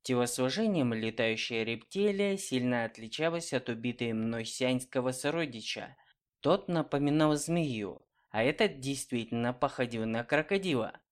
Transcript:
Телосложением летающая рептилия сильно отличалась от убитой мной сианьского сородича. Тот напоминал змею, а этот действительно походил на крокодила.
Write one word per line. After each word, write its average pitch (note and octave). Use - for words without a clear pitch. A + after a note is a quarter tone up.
Телосложением B2+
летающая A2+
рептилия G3
сильно B2
отличалась D3+
от C3
убитой A#2
мной A2+
сианьского B2+
сородича. B2+
Тот F#3
напоминал D3+
змею, C#3+
а A2
этот D3+
действительно B2
походил A#2
на A2+
крокодила. D#3